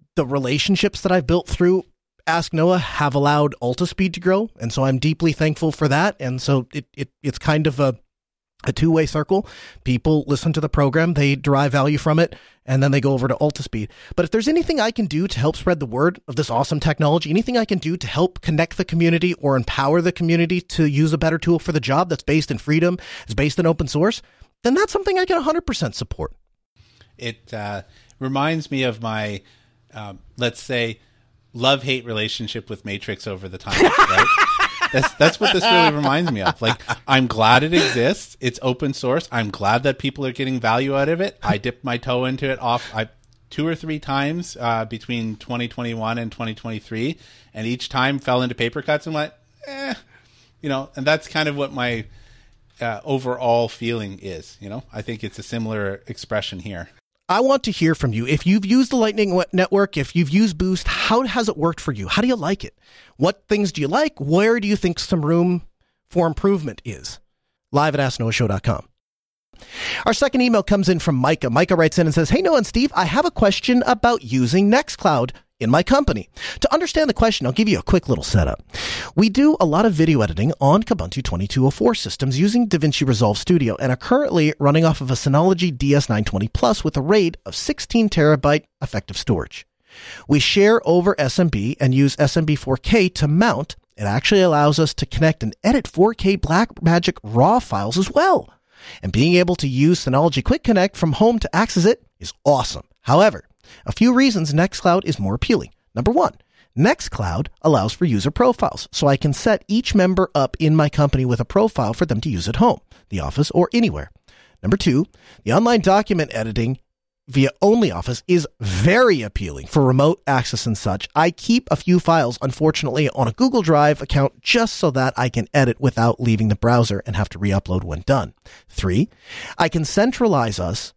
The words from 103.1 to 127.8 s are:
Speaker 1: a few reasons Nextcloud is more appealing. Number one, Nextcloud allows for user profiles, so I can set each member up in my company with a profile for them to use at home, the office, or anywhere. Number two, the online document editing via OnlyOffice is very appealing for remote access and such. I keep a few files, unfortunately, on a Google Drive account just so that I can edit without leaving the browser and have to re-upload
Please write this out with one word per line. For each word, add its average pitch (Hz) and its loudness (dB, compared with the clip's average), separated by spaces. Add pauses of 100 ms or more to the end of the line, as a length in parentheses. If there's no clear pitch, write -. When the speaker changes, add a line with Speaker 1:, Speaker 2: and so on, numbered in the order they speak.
Speaker 1:
a - -6
few 240 4
reasons 208 2
Nextcloud 180 2
is - -4
more 98 -2
appealing. - 0 (220)
Number 127 0
one, - 2 (440)
Nextcloud 139 0 (140)
allows 113 2
for - -4
user 120 0
profiles, - 0
so - 0
I 139 4
can 147 0
set - 0
each 220 -2
member 185 2
up 135 0
in 156 4
my 151 4
company 139 2
with 123 0
a 123 -4
profile 135 0
for 175 0
them 113 -2
to 160 -6
use 92 -4
at - -2
home, 233 4 (280)
the 98 -6
office, 139 -2
or - 2
anywhere. 76 -2 (500)
Number 95 2
two, 139 2 (360)
the 110 -2
online 226 4
document 185 2
editing 113 -2 (500)
via 135 2 (100)
OnlyOffice 160 0
is 175 2 (140)
very 151 4
appealing 85 -6
for 143 2
remote 135 4
access 127 -2
and 110 -2
such. 98 -6
I 165 4
keep 240 0
a 147 2
few 180 2
files, 156 2
unfortunately, 143 0
on 131 0
a 117 0
Google 247 2
Drive 151 4
account 139 0
just 226 0
so 156 0
that 131 0
I 123 0
can - -4
edit 131 2
without 120 2
leaving 110 2
the 104 2
browser 117 2
and 107 -6
have 104 0
to - -14
re-upload 95 0